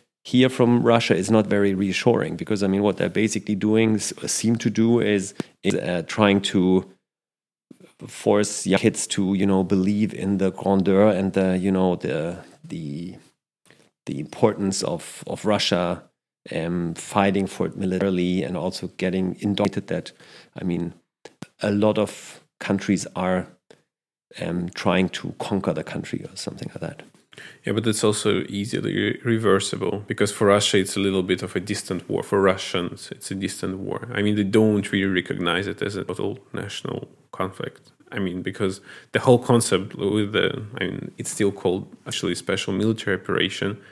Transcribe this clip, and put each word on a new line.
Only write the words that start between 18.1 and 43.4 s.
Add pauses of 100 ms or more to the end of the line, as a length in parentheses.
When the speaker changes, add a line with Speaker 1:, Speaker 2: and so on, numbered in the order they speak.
Speaker 1:
and
also (100)
getting
indoctrinated
that, (480)
I
mean, (680)
a
lot
of (180)
countries (100)
are, (920)
um,
trying
to
conquer
the
country
or
something
like
that. (600)
Speaker 2:
Yeah,
but
it's
also
easily
re-,
reversible
because
for
Russia,
it's
a
little
bit
of
a
distant
war.
For
Russians,
it's
a
distant
war.
I
mean,
they
don't
really
recognize
it
as
a
total (140)
national (240)
conflict. (200)
I
mean,
because (320)
the
whole
concept
with
the, (180)
I
mean,
it's
still
called (120)
actually
special
military
operation, (140)